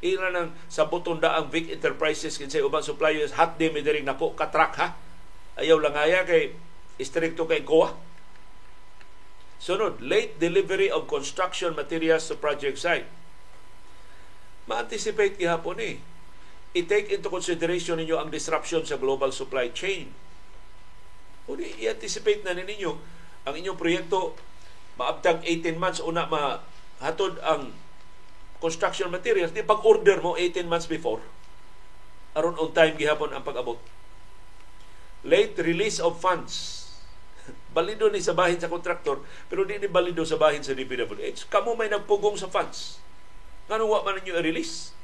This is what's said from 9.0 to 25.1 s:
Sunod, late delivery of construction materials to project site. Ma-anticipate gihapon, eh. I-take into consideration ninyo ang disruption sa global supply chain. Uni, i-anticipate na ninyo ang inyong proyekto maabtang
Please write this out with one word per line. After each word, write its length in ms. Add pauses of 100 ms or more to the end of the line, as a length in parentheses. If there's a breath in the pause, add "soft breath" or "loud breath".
Sunod, 400
late 400
delivery 480
of 160
construction 720
materials 480
to 160
project 400
site. 240 (1600 loud breath)
Ma-anticipate 720
gihapon, 480
eh. 160 (720 loud breath)
I-take 400
into 160
consideration 720
ninyo 160
ang 160
disruption 560
sa 80
global 400
supply 320
chain. 480 (1300)
Uni, 160 (160)
i-anticipate 640
na 80
ninyo 400 (480 loud breath)
ang 160
inyong 160
proyekto 640 (560 loud breath)
maabtang 480